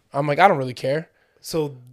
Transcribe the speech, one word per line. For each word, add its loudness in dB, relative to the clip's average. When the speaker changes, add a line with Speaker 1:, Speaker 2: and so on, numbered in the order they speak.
Speaker 1:
I'm -4
like, 0
"I 8
don't 4
really -6
care." -4
Speaker 2:
So -6